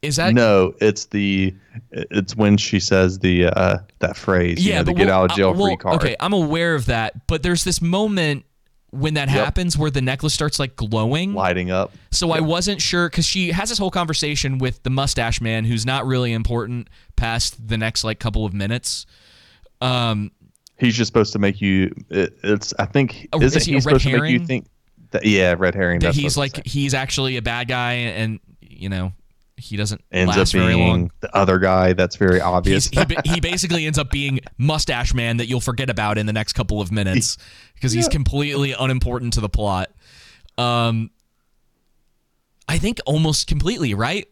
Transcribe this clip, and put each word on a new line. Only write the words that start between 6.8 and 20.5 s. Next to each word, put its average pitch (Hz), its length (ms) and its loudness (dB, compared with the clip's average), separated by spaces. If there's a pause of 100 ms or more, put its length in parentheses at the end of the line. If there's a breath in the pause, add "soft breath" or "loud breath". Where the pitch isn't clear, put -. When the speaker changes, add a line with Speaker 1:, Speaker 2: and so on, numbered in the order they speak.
Speaker 1:
that, 113 400 -4
but 156 160 -2
there's 175 220 0
this 180 180 -2
moment 175 640 0 (460)
when 151 240 -2
that 143 160 0
Speaker 2:
Yep. 135 140 4
Speaker 1:
happens 170 340 0
where 151 120 0
the 135 120 -2
necklace 135 320 -2
starts, 147 240 -2
like, 135 180 -4
glowing. 120 560 0
Speaker 2:
Lighting 92 380 0
up. 92 220 -2 (180 soft breath)
Speaker 1:
So 170 220 -2
I 160 80 2
Speaker 2:
Yep. 160 40 2
Speaker 1:
wasn't 175 380 -2
sure, 175 260 0
'cause 165 160 0
she 185 280 -2
has 196 180 -2
this 240 80 -4
whole 190 120 0
conversation 147 680 -2
with 127 240 -4
the 127 80 -4
mustache 131 500 0
man 113 240 -2
who's 113 220 0
not 131 200 -2
really 127 280 0
important 117 540 -6 (280 soft breath)
past 113 520 -4
the 113 100 -2
next, 110 260 -4
like, 110 160 -4
couple 110 240 -2
of 98 80 -4
minutes. 101 540 -6 (720 soft breath)
Um, 117 500 -2 (480)